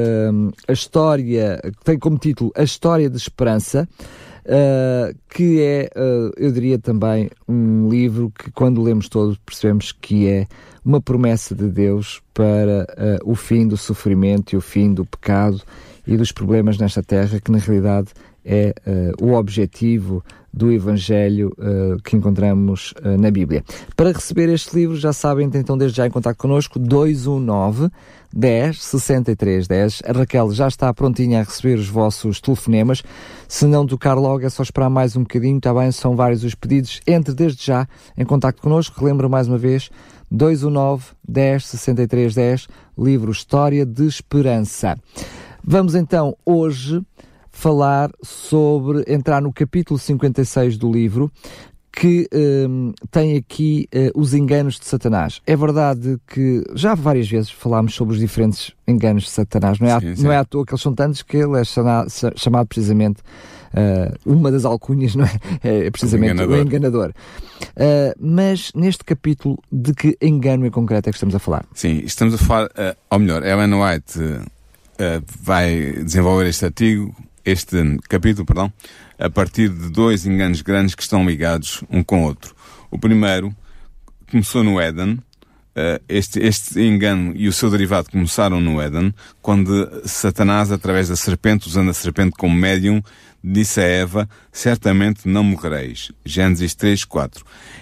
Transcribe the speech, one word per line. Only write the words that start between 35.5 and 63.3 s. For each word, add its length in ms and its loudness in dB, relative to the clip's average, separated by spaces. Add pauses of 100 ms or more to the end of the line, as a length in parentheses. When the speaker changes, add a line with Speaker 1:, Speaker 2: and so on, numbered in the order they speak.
Speaker 1:
tá 140 0
bem? 180 2
São 240 0
vários 300 2
os 100 -4
pedidos. 520 -2
Entre 260 2
desde 320 -2
já 240 0 (280)
em 80 -2
contacto 360 0
connosco. 400 0
Relembro 300 2
mais 180 0
uma 100 0
vez, 300 0 (420)
dois 320 2
um 80 0
nove, 360 -2 (200)
dez, 400 0
sessenta 360 -2
e 40 0
três, 280 0
dez, 340 0 (300)
livro 340 0
História 540 0
de 200 -2
Esperança. 920 -2 (640)
Vamos 300 2
então 500 0
hoje 580 0 (500)
falar 580 2 (100)
sobre, 840 0
entrar 340 0
no 120 -2
capítulo 440 -2
cinquenta 460 0
e 20 2
seis 320 0
do 140 -2
livro, 400 0 (600)
que, 360 2 (400)
hum, 240 -2 (200)
tem 240 2
aqui, 560 -2
eh, 200 2
os 220 0
enganos 460 2
de 60 -18
Satanás. 600 -2
É 80 4
verdade 720 0
que 380 0 (100)
já 220 0
várias 340 0
vezes 220 -2
falámos 420 0
sobre 200 -2
os 60 0
diferentes 520 0 (160)
enganos 340 2
de 80 -8
Satanás. 480 0
Não 80 2
é 60 4
à, 80 2
Speaker 2:
Sim, 160 -6
sim. 80 0
Speaker 1:
não 80 4
é 40 4
à 80 2
toa 220 -4
que 60 -8
eles 100 -6
são 100 0
tantos 300 -2
que 140 -4
ele 240 2
é 20 2
chama-, 460 0
cha-, 260 -4
chamado 320 2
precisamente, 560 0 (500)